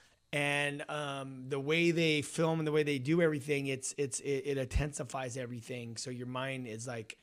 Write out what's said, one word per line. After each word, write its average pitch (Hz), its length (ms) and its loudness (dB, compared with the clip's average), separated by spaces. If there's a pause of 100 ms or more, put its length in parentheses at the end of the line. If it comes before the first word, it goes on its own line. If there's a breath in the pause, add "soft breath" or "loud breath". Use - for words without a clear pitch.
(320 soft breath)
And, 143 560 0
um, 139 600 -6
the 139 120 0
way 165 320 4
they 156 300 4
film 160 360 2
and 156 80 2
the 151 60 0
way 156 100 4
they 143 160 2
do 156 240 4
everything, 147 460 2
it's, - 280 -4
it's, 143 240 -2
it, 135 260 0
it 143 120 0
intensifies 131 800 -2
everything. 120 600 -8
So - 140 -8
your 123 180 -6
mind 127 380 -4
is 113 200 -8
like, 120 360 -8